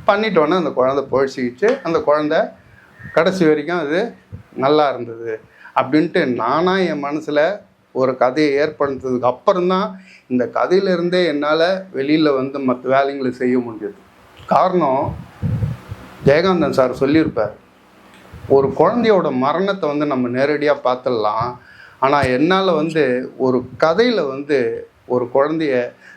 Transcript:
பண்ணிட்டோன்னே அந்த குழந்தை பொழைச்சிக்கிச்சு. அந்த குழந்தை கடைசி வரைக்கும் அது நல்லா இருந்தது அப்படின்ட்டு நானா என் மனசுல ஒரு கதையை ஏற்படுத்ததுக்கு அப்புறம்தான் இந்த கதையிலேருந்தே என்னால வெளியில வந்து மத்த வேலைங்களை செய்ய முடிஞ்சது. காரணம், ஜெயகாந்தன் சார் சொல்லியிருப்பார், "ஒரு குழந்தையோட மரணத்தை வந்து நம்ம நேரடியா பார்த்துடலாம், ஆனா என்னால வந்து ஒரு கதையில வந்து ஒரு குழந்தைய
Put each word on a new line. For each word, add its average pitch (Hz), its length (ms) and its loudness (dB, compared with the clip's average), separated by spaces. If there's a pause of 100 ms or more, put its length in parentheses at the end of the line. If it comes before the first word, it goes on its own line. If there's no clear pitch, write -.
பண்ணிட்டோன்னே 190 540 2
அந்த 143 100 -2
குழந்தை 131 400 0
பொழைச்சிக்கிச்சு. 131 580 -2 (140)
அந்த 165 160 0
குழந்தை 151 400 0 (760)
கடைசி 185 320 2
வரைக்கும் 156 400 2
அது 190 300 -2 (400)
நல்லா 143 340 2
இருந்தது 117 420 -8 (440)
அப்படின்ட்டு 156 460 0 (140)
நானா 156 420 0
என் 160 260 -2
மனசுல 147 380 -2 (540)
ஒரு 127 220 0
கதையை 143 340 2 (120)
ஏற்படுத்ததுக்கு 127 680 -2
அப்புறம்தான் 185 560 0 (400)
இந்த 123 160 0 (100)
கதையிலேருந்தே 175 720 2
என்னால 151 360 0 (340)
வெளியில 147 400 2
வந்து 135 240 -4
மத்த 127 280 -2
வேலைங்களை 135 440 0
செய்ய 127 260 0
முடிஞ்சது. 107 400 -6 (400)
காரணம், 151 680 0 (1160)
ஜெயகாந்தன் 151 540 2
சார் 127 220 0
சொல்லியிருப்பார், 135 520 0 (960)
"ஒரு 135 180 4 (100)
குழந்தையோட 202 500 2 (180)
மரணத்தை 190 440 -2
வந்து 147 160 -2
நம்ம 127 240 -2
நேரடியா 143 540 0
பார்த்துடலாம், 120 680 0 (500)
ஆனா 143 220 2
என்னால 170 500 2
வந்து 156 320 0 (340)
ஒரு 127 200 2 (220)
கதையில 202 480 2
வந்து 139 320 -2 (480)
ஒரு 123 260 0
குழந்தைய 147 420 0 (420)